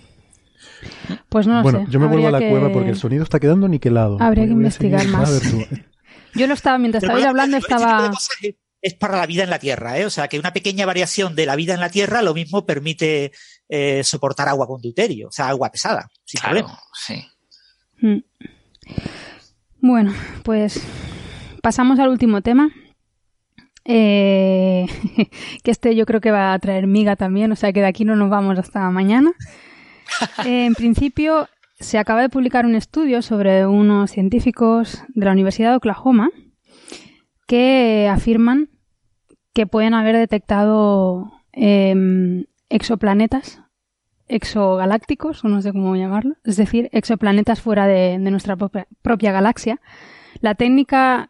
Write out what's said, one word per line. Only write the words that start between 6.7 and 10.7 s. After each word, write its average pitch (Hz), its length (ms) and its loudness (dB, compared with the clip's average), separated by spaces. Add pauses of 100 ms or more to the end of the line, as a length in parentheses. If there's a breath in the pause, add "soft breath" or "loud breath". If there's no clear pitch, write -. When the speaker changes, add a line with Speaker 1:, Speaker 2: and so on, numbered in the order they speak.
Speaker 1:
mientras 226 220 0
Speaker 3:
Pero 190 180 0
Speaker 1:
estabais 262 60 2
Speaker 3:
bueno, 277 60 4
Speaker 1:
hablando, 277 260 0
Speaker 3:
este - 120 -4
tipo 247 120 0
de 233 60 2
Speaker 1:
estaba 214 240 2
Speaker 3:
cosas - 320 -8
es, 208 120 -8 (280)
es 185 120 -6
para 196 220 -4
la 175 100 0
vida 170 180 -4
en 180 60 -6
la 160 80 -2
Tierra, 123 400 -6
¿eh? 190 60 -2
O 208 60 -6
sea, 147 180 -6
que 147 100 -6
una 175 140 -6
pequeña 196 320 -4